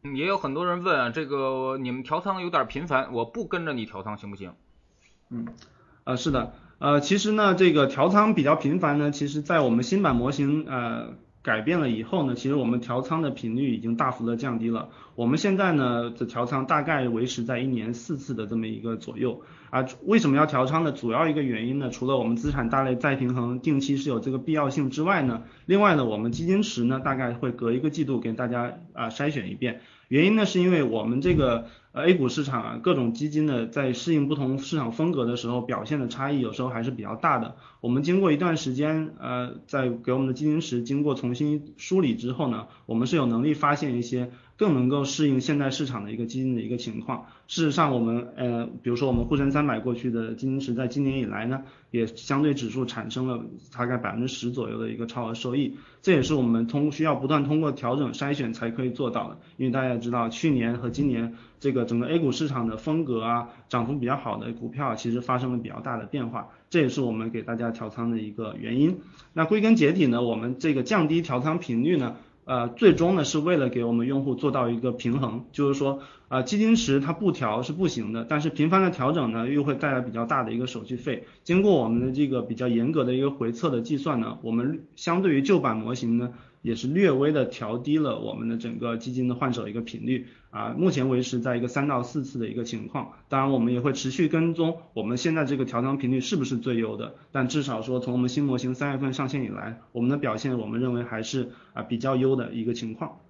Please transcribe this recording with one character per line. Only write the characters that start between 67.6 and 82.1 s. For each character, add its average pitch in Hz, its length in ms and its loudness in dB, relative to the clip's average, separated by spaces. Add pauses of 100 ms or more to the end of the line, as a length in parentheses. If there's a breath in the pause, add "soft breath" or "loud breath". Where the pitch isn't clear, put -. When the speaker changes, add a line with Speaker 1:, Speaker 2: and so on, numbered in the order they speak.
Speaker 2:
调 113 180 -8
仓 117 220 -4
的 113 80 -2
一 107 120 -8
个 107 280 -8
原 117 200 -2
因。 170 220 4 (320 loud breath)
那 160 120 2
归 214 140 2
根 220 160 6
结 151 160 6
底 175 140 4
呢， 120 160 2
我 117 140 0
们 123 240 -4
这 160 140 2
个 131 100 0
降 170 240 2
低 165 140 2
调 127 200 -2
仓 156 180 0
频 120 240 0
率 170 140 4
呢， 120 180 -2 (300 loud breath)
呃， 120 240 0
最 170 260 8
终 175 220 4
呢 151 80 2
是 151 140 0
为 170 180 2
了 131 100 2
给 117 160 0
我 117 80 0
们 117 160 2
用 139 160 0
户 135 120 0
做 139 160 0
到 127 180 0
一 117 100 -2
个 123 140 0
平 120 260 0
衡， 117 320 -4
就 143 160 0
是 139 100 2
说， 139 220 0 (300 loud breath)
呃， 131 140 0
基 202 140 -2
金 220 200 6
池 139 240 4
它 143 100 0
不 185 220 2
调 113 280 0
是 127 120 -4
不 180 140 0
行 110 260 -4
的， 113 100 -4
但 147 160 0
是 156 100 0
频 151 200 2
繁 190 120 6
的 185 80 4
调 139 220 0
整 139 200 0
呢， 117 180 -2
又 143 140 2
会 139 120 0
带 147 160 0
来 127 80 0
比 120 120 -6
较 117 140 -4
大 131 180 0
的 110 100 -4
一 117 40 -2
个 127 80 -2
手 113 200 -8
续 127 100 -8
费。 120 300 -6 (180 loud breath)
经 180 180 4
过 202 120 6
我 120 160 4
们 117 160 2
的 131 80 -2